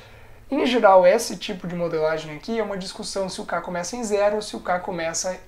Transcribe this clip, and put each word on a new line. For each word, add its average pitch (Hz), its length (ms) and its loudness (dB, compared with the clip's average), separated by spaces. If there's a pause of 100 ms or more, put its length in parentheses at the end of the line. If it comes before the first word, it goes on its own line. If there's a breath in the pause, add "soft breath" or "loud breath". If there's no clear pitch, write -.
(500 loud breath)
Em 277 160 2
geral, 208 400 8
esse 196 300 4
tipo 185 320 -8
de 175 80 -6
modelagem 156 580 -2
aqui 226 240 -6
é 214 60 0
uma 202 120 -6
discussão 190 520 -6
se - 120 -10
o - 40 -12
k 175 160 -4
começa 180 340 -6
em 247 80 -6
zero 208 320 2
ou 214 80 -2
se 220 140 -10
o 220 40 -10
k 180 200 -2
começa 180 680 -4